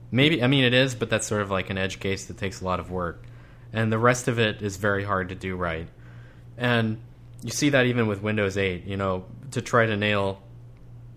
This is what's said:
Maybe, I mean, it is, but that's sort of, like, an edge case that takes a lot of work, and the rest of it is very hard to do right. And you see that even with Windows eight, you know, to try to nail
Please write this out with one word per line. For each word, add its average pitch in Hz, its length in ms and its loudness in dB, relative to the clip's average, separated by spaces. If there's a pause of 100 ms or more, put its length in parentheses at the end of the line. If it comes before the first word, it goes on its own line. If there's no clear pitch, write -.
(100)
Maybe, 139 320 4
I 123 40 4
mean, 135 180 4
it 120 80 4
is, 127 220 4
but 113 160 -4
that's 110 160 2
sort 104 160 0
of, 98 80 -4
like, 95 180 0
an 98 80 -4
edge 95 240 -2
case 98 260 -2
that - 120 -12
takes 95 240 -6
a - 20 -6
lot 90 160 0
of 85 100 -10
work, 87 340 -4 (500)
and 110 180 2
the 110 60 2
rest 123 280 4
of 117 120 2
it 107 240 0
is 98 160 -4
very 101 260 2
hard 95 240 0
to 92 60 -8
do 92 200 -6
right. 85 340 -4 (680)
And 117 420 2 (440)
you 117 80 -6
see 147 200 2
that 127 160 6
even 120 200 4
with 101 160 0
Windows 104 340 2
eight, 92 300 0
you 98 100 -4
know, 95 300 0 (260)
to 120 100 -2
try 113 240 4
to 107 100 0
nail 101 440 0 (760)